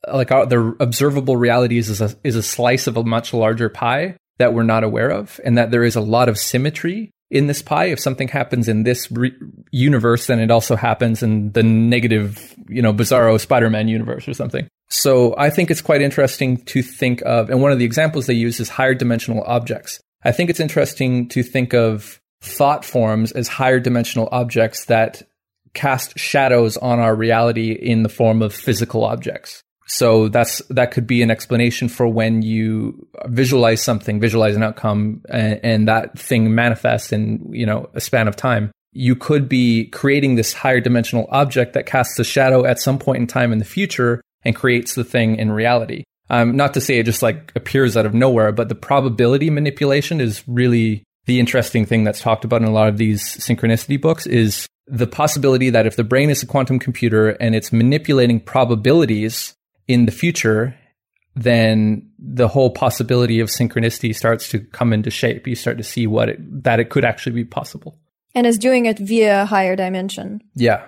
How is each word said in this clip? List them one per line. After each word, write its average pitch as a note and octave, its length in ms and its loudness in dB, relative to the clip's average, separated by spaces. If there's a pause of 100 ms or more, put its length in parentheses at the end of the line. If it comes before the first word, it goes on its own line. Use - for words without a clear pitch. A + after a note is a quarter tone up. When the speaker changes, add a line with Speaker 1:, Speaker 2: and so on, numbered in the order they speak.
(120)
Speaker 1:
like, C3+ 180 0
our, C3 160 4
the A#2 340 2
observable C3+ 560 0
reality A#2+ 400 2
is, A2 120 -2
is G#2+ 120 -4
a, A2 220 -2
is A#2+ 140 -2
a A2 60 -2
slice B2 440 0
of A#2 100 -2
a A2+ 80 -2
much A#2 300 -4
larger A2+ 340 0
pie C#3+ 480 -4 (220)
that B2 160 4
we're A#2 80 2
not A2+ 220 2
aware A2+ 260 0
of, G#2 340 -8
and A#2+ 140 2
that A#2 140 2
there A#2+ 100 2
is A#2 140 2
a A2+ 40 0
lot A2+ 280 2
of G#2+ 100 0
symmetry E3+ 720 -4 (200)
in C#3 180 2
this C#3+ 140 -4
pie. D#3+ 240 0
If D#3 120 -4
something C3 300 -4
happens B2 400 -2
in A2 160 0
this A#2+ 260 -2
re-, B2 240 -4 (380)
universe, B2 560 2
then B2 100 2
it A2+ 140 2
also A#2 240 2
happens A2+ 460 0
in G#2+ 300 0
the A2+ 120 2
negative, A2+ 920 2 (140)
you A#2+ 120 -6
know, G#2+ 140 2
bizarro A2+ 460 4
Spider-Man A2+ 480 2
universe A2+ 400 -4
or B2+ 60 -8
something. C3 340 -8 (200)
So B2 480 2
I C#3+ 140 2
think E3 200 0
it's D#3+ 120 -2
quite D3 180 2
interesting C3+ 680 0
to - 140 -2
think B2 420 -4
of, A#2 280 0
and B2+ 100 2
one C#3+ 120 4
of B2+ 80 2
the A#2+ 40 2
examples D3+ 420 -2
they B2+ 80 0
use A#2 260 -2
is A2+ 80 -6
higher C3 260 0
dimensional A#2+ 500 -2
objects. - 560 -6 (240)
I A#2+ 60 2
think E3+ 180 0
it's E3+ 120 -2
interesting C3+ 680 -2
to B2+ 120 -2
think B2 320 -2
of A2 460 0 (200)
thought D3 440 0
forms A2 480 0
as A#2+ 160 -6
higher C3 320 2
dimensional A#2+ 500 0
objects A#2+ 560 -2
that A2+ 360 0 (520)
cast C3+ 440 -4
shadows B2 580 2
on A#2+ 240 0
our A2+ 160 2
reality A2+ 560 0
in A2+ 320 0
the G#2+ 40 0
form A2+ 340 2
of G#2 120 -2
physical A2+ 500 -2
objects. - 580 -8 (280)
So A2+ 380 4
that's, A#2 300 0 (100)
that B2 220 0
could A#2+ 160 -4
be A#2+ 160 2
an A2+ 80 2
explanation A#2 580 0
for A#2+ 180 0
when A2+ 360 0
you A2 680 -4 (160)
visualize A#2+ 560 2
something, G#2+ 400 -2
visualize A2 340 2
an G#2+ 80 0
outcome, G#2+ 680 -2
and, A2 320 -2
and A2 260 2
that A2 300 0
thing A2 360 0
manifests A#2 560 0
in, G#2+ 400 -4
you A#2 140 -6
know, G#2+ 300 -2
a A#2+ 60 -8
span A2+ 280 0
of G#2 80 -6
time. G#2+ 340 -2 (220)
You B2+ 240 0
could C#3 320 0
be A#2+ 380 2
creating C#3 480 0
this A2+ 180 0
higher C3 280 0
dimensional A#2+ 500 0
object C3 420 0
that - 140 -4
casts - 320 -2
a A#2+ 60 0
shadow C3 420 2
at B2+ 140 0
some C3+ 180 -2
point B2+ 220 -2
in A#2+ 60 0
time A#2+ 240 -2
in G#2+ 100 0
the G#2 40 -2
future B2 560 -2 (220)
and A#2 120 -2
creates A#2+ 400 -2
the B2 100 -4
thing A2+ 320 0
in G#2+ 160 -2
reality. A2+ 520 -2 (240)
Um, A#2 260 2
not C#3 200 0
to - 80 -4
say B2+ 160 0
it A2+ 60 2
just, A2+ 180 -2
like, A#2+ 340 -2
appears B2 400 0
out A2 80 2
of G#2+ 80 -2
nowhere, A#2 400 2
but A2 160 -2
the A2+ 60 -4
probability C3+ 760 0
manipulation D3 720 -2
is A2 260 -4
really A#2+ 560 0 (220)
the B2 160 2
interesting A#2 460 0
thing A2+ 180 2
that's A2 160 -2
talked A2+ 240 -2
about A#2 160 0
in A2+ 80 2
a A2 40 0
lot G#2+ 160 4
of G#2 100 0
these G#2+ 240 0
synchronicity A#2 760 -2
books, D#3+ 280 -2
is A2+ 400 0 (200)
the B2 200 -4
possibility C3+ 640 0
that A2+ 160 2
if A2 100 -2
the A2+ 80 0
brain C3 240 2
is C#3 140 0
a A#2+ 40 -10
quantum C3 320 -2
computer A2 520 0
and A2+ 240 -2
it's - 180 -4
manipulating A#2+ 640 2
probabilities A#2 1160 0 (320)
in B2 180 4
the A2 80 2
future, B2 640 -2 (560)
then A2 720 2 (120)
the B2 280 -2
whole B2+ 220 4
possibility A#2+ 720 0
of A2 80 0
synchronicity A2+ 640 -2
starts A2+ 360 -2
to A2+ 80 -4
come A2+ 340 -2
into G#2+ 160 0
shape. A#2 380 -4
You B2+ 80 -4
start A#2+ 240 -6
to A2 40 -10
see A2+ 240 -4
what A2+ 220 0
it, - 360 -10
that A#2 140 2
it A#2 120 -2
could C3+ 160 0
actually A#2 260 -4
be A#2 140 -4
possible. - 520 -12 (360)
Speaker 2:
And A#3+ 120 2
is A#3 120 2
doing B3 260 2
it A3 140 0
via G#3 440 2
a G#3 40 -2
higher F#3+ 300 0
dimension. F#3+ 640 -6 (120)
Speaker 1:
Yeah. A#2 340 0